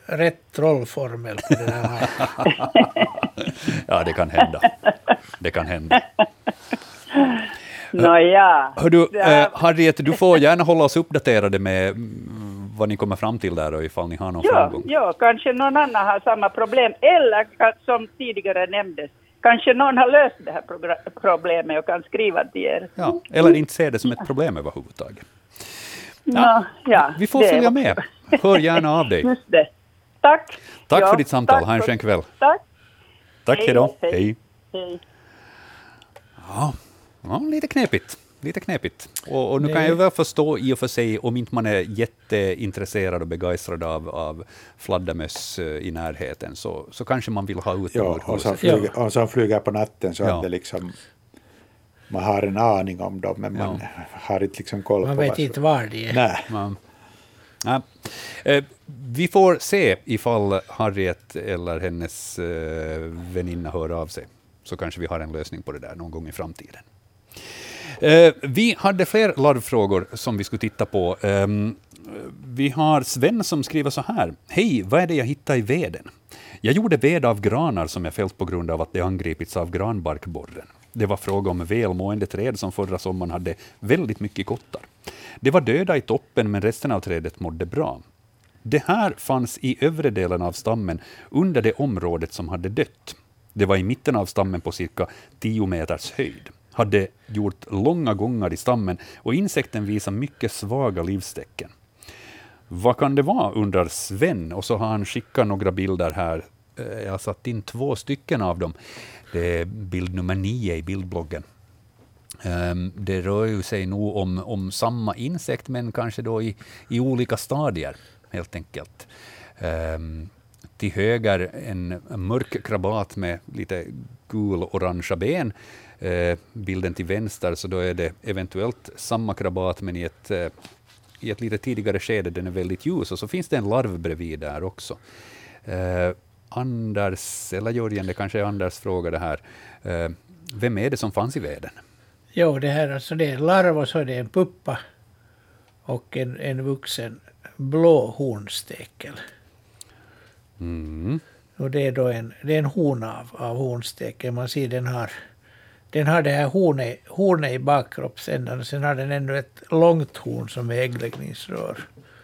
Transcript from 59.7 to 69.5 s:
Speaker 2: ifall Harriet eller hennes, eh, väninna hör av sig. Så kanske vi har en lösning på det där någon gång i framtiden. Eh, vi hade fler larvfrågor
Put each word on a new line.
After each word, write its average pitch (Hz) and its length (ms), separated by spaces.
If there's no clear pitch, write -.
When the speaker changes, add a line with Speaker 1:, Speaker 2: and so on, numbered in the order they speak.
Speaker 2:
ifall 104 600
Harriet 95 680
eller 87 440
hennes, 85 600
eh, 80 600
väninna 87 360
hör 80 200
av 82 180
sig. - 180
Så - 140
kanske 85 240
vi 80 60
har 85 120
en 78 120
lösning 80 300
på 73 100
det 71 80
där - 160
någon 85 160
gång 80 160
i 76 40
framtiden. - 500
Eh, 160 420
vi 127 360
hade 190 280
fler 214 320
larvfrågor 113 760